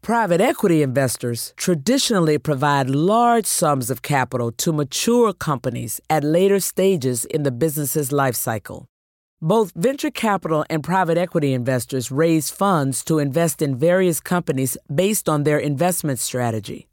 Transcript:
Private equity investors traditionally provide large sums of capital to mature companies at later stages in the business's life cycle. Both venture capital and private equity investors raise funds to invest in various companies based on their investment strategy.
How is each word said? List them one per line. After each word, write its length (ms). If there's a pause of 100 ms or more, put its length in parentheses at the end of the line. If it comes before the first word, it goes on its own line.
Private 400
equity 400
investors 760
traditionally 800
provide 500
large 560
sums 460
of 100
capital 520
to 200
mature 640
companies 760
at 160
later 360
stages 680
in 160
the 80
business's 600
life 260
cycle. 500 (560)
Both 320
venture 360
capital 600
and 140
private 340
equity 340
investors 600
raise 380
funds 540
to 140
invest 420
in 140
various 460
companies 560 (180)
based 340
on 160
their 140
investment 600
strategy. 760